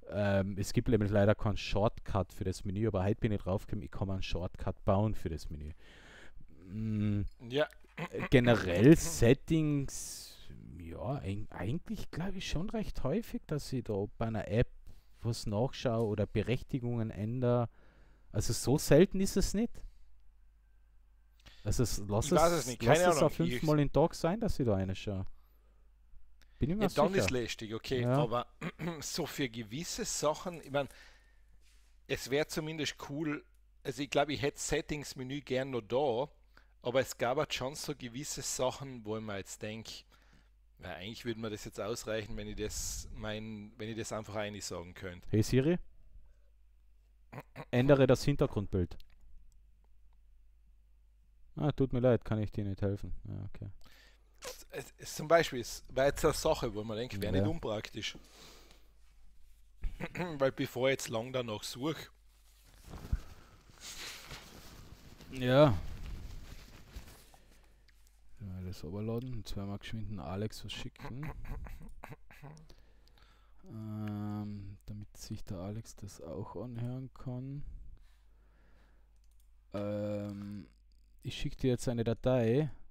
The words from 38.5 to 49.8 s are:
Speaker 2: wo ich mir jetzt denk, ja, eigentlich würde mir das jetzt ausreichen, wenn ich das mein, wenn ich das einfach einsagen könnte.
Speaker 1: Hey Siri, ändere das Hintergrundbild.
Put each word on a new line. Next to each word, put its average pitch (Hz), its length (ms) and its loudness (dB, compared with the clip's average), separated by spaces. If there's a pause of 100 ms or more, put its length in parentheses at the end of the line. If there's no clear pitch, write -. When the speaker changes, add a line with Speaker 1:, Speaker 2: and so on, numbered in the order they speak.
Speaker 2:
wo 107 120 -2
ich 110 60 -6
mir 104 140 -6
jetzt - 260 -10
denk, 107 240 -10 (920)
ja, 90 120 -12
eigentlich 98 320 -10
würde 113 160 -4
mir 113 80 -4
das 104 160 -8
jetzt - 160 -8
ausreichen, 110 560 -4
wenn 104 100 -8
ich 101 80 -8
das - 600 -6
mein, 107 640 -8
wenn 107 120 -8
ich 113 80 -6
das 113 160 -6
einfach 107 220 -6
einsagen 95 580 -6
könnte. 87 380 -12
Speaker 1:
Hey 107 120 6
Siri, 135 340 2 (1900)
ändere 131 360 6
das 127 160 6
Hintergrundbild. 104 720 0 (2500)